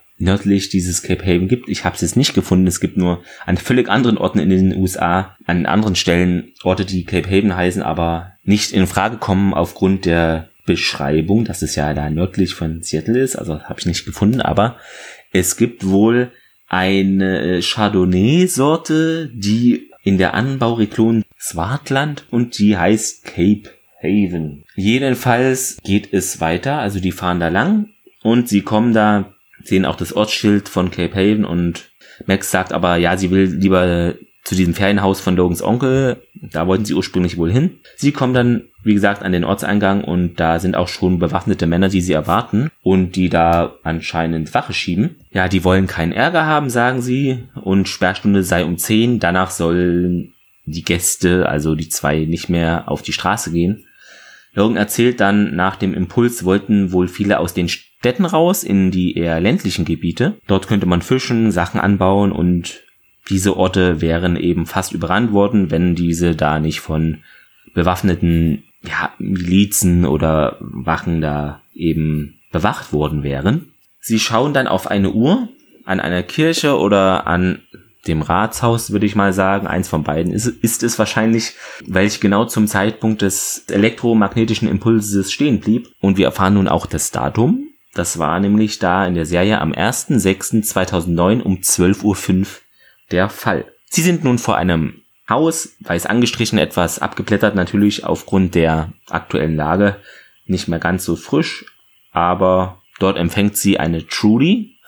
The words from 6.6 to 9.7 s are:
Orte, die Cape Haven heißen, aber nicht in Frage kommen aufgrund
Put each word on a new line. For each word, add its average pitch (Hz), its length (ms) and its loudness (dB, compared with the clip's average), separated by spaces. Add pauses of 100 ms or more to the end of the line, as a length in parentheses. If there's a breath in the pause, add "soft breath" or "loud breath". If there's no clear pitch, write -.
Orte, 90 220 0
die 92 200 -4
Cape 90 240 -2
Haven 98 280 2
heißen, 90 260 0
aber 85 520 -4 (100)
nicht 104 280 0
in 95 140 4
Frage 107 300 -2
kommen 98 360 0
aufgrund 95 520 0